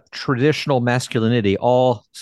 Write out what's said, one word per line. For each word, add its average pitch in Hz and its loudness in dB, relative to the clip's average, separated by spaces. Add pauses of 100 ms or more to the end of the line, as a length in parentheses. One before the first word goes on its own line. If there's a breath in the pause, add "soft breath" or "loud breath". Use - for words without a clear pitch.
(120)
traditional 139 -2
masculinity 120 0
all 123 0 (160)